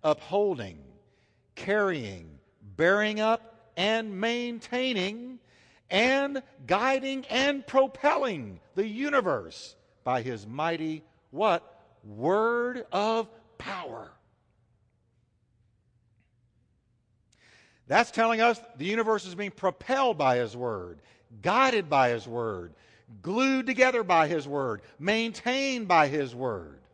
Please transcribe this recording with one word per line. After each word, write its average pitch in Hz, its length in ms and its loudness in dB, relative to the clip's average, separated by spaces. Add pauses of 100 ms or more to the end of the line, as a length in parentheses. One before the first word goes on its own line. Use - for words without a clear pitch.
"Upholding, 151 800 -2 (680)
carrying, 117 840 -2 (220)
bearing 196 580 2
up, - 580 -2
and 208 440 -2
maintaining, 240 1160 -4 (500)
and 269 540 0 (240)
guiding, 262 600 0
and 269 400 0
propelling 262 960 0 (140)
the 202 120 0
universe 208 880 -2 (280)
by 123 180 0
his 110 260 -8
mighty," 156 560 -4 (280)
what? 175 520 0 (220)
"Word 220 880 0
of 220 380 0 (260)
power." 165 560 -12 (3750)
That's 202 240 4
telling 226 300 2
us 233 180 4 (180)
the 143 100 -6
universe 214 400 0
is 180 80 -14
being 196 160 -8
propelled 247 680 0
by 131 200 4
his 120 200 -2
word, 110 460 -6 (400)
guided 214 480 2
by 135 180 4
his 117 180 -2
word, 107 480 -6 (460)
glued 254 460 0
together 254 360 4
by 170 240 6
his 147 220 -2
word, 131 320 -2 (180)
maintained 226 880 -2
by 160 220 6
his 135 260 -4
word. 92 460 -6 (140)